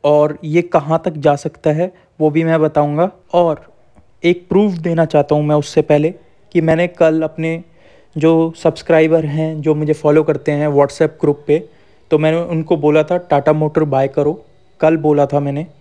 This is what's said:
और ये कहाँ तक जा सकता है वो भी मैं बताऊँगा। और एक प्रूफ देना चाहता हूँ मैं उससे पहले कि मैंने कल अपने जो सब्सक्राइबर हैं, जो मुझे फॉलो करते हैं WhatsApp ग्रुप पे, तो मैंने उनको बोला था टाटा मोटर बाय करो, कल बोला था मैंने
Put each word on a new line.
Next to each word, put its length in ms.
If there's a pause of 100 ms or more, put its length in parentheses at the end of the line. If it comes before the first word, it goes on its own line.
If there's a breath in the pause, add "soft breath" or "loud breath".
और 400
ये 180
कहाँ 420
तक 120
जा 200
सकता 340
है 200 (300 soft breath)
वो 100
भी 140
मैं 160
बताऊँगा। 500 (240)
और 280 (600)
एक 240
प्रूफ 300
देना 260
चाहता 300
हूँ 100
मैं 120
उससे 260
पहले 280 (440 soft breath)
कि 60
मैंने 280
कल 340
अपने 300 (640 soft breath)
जो 360 (100)
सब्सक्राइबर 600
हैं, 360
जो 140
मुझे 180
फॉलो 300
करते 300
हैं 160
WhatsApp 520
ग्रुप 260
पे, 120 (520 soft breath)
तो 80
मैंने 200
उनको 380
बोला 260
था 140 (140)
टाटा 220
मोटर 320
बाय 240
करो, 240 (480)
कल 160
बोला 300
था 140
मैंने 260 (140)